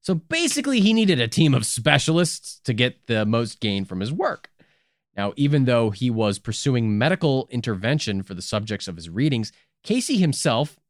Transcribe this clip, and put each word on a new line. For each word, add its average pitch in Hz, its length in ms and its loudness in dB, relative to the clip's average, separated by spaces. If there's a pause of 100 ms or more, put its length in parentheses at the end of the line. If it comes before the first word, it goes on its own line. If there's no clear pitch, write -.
So 190 140 0
basically, 277 640 0
he 214 140 6
needed 196 260 4
a 113 80 0
team 151 260 4
of 117 120 0
specialists 156 960 0
to 123 100 -2
get 123 340 -2
the 110 180 0
most 110 340 -2
gain 98 240 -2
from 92 160 -8
his 110 140 -4
work. - 360 -6 (680)
Now, 101 180 -4
even 143 300 2
though 117 240 2
he 123 200 -2
was 110 300 0
pursuing 113 580 0
medical 139 540 0
intervention 113 720 -2
for 98 100 -12
the 90 80 -12
subjects 107 460 -6
of 90 80 -10
his 82 140 -16
readings, 113 420 -2 (320)
Cayce 247 360 0
himself 147 600 0 (100)